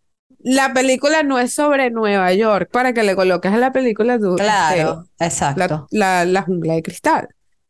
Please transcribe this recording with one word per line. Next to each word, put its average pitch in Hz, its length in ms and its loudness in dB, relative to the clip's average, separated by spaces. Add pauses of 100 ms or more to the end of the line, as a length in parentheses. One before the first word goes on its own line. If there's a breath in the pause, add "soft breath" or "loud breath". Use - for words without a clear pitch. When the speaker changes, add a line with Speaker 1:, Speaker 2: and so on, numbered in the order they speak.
(440)
Speaker 1:
la 269 300 2
película 269 480 2
no 269 160 0
es 247 160 -2
sobre 277 380 0
Nueva 202 400 0
York, 202 400 2
para 254 200 0
que 226 120 0
le 196 100 2
coloques 185 380 0
a 220 60 2
la 254 120 2
película 247 480 0
tú, 190 160 0
Speaker 2:
Claro, 170 760 0
Speaker 1:
este, - 140 -6
Speaker 2:
exacto. 156 680 -2
Speaker 1:
la, 190 320 2
la, - 0 -
la 185 180 0
jungla 165 320 -2
de 160 80 -2
cristal. - 460 -2 (420)